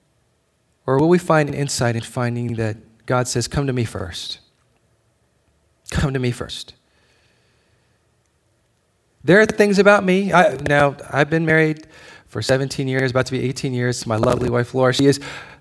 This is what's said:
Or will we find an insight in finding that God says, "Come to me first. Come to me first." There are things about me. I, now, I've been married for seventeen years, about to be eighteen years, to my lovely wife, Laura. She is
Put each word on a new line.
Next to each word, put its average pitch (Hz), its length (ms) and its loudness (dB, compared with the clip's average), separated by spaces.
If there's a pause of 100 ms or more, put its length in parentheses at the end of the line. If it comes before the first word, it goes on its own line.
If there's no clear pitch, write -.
(840)
Or 131 120 2
will 156 100 2
we 175 120 4
find 156 280 2
an 139 60 -6
insight 135 420 -2
in 113 60 -4
finding 120 540 -4
that 110 200 -2 (300)
God 127 220 -2
says, 117 200 -4
"Come 143 200 -4
to 131 60 -2
me 123 120 -2
first. - 540 -10 (1500)
Come 139 220 -2
to 135 60 -2
me 123 120 -2
first." - 420 -10 (2500)
There 175 160 6
are 220 60 6
things 208 320 2
about 202 260 6
me. 190 300 0
I, 160 220 4
now, 143 400 2 (160)
I've 147 180 0
been 165 160 0
married 160 400 0 (400)
for - 160 -10
seventeen 131 460 -2
years, 131 240 0
about 127 160 0
to - 40 -10
be 131 100 -4
eighteen 131 320 -4
years, 123 280 -2
to - 80 -8
my 110 60 0
lovely 123 340 0
wife, 120 240 -2
Laura. 127 180 2
She 139 140 2
is 139 140 4 (420)